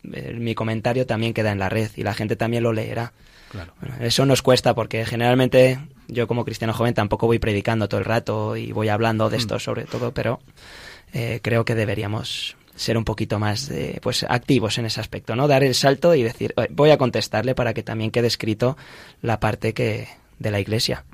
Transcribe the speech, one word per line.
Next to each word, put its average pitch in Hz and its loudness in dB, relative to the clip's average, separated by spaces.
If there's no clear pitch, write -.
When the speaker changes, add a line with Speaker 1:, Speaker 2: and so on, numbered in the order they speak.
Speaker 1:
eh, 131 -10
mi 117 -2
comentario 113 0
también 113 0
queda 107 0
en 101 -2
la 95 0
red 107 -2
y - -6
la 101 -2
gente 110 -2
también 117 0
lo 117 2
leerá. 117 -4
Speaker 2:
Claro. 90 -14
Speaker 1:
Bueno, - -10
eso 120 2
nos 135 6
cuesta 123 4
porque 110 -2
generalmente 127 4
yo 117 -2
como 117 -2
cristiano 113 -2
joven 117 0
tampoco 107 0
voy 117 4
predicando 107 0
todo 107 0
el 101 -4
rato 110 -2
y 113 -8
voy 107 0
hablando 110 2
de 110 -2
Speaker 2:
Mm. 123 0
Speaker 1:
esto 110 -4
sobre 117 -6
todo, 120 -6
pero, 113 -2
eh, 117 -4
creo 117 0
que 113 -2
deberíamos 107 -4
ser 113 -2
un 110 -2
poquito 107 -2
más, 107 -2
eh, - -6
pues, - -2
activos 120 0
en 117 -2
ese 110 -6
aspecto, 107 -8
¿no? 135 2
Dar 135 6
el 131 2
salto 143 4
y 123 4
decir, 113 -4
"Oye, 117 0
voy 151 6
a 143 8
contestarle", 117 0
para 117 -2
que 113 -6
también 110 -4
quede 120 2
escrito 113 0
la 113 0
parte 110 -2
que, 113 -4
de 120 -4
la 104 0
Iglesia. 110 -2